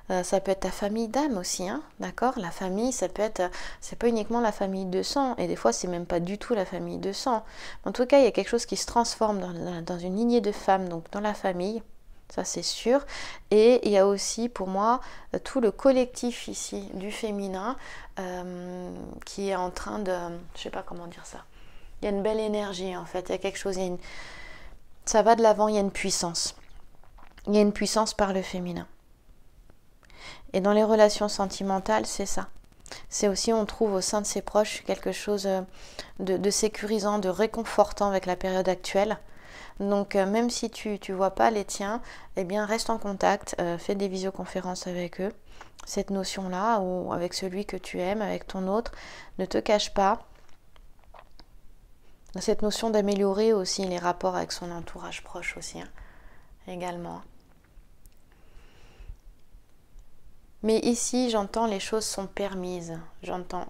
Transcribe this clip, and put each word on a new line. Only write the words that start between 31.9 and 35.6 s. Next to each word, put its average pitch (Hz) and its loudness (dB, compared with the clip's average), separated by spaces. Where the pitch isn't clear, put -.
c'est - -4
ça. 190 0
C'est - 2
aussi, 196 2
on 220 2
trouve 214 0
au 185 2
sein 208 0
de 208 -2
ses 208 -2
proches - 2
quelque 190 -4
chose, 196 -2
euh, 190 2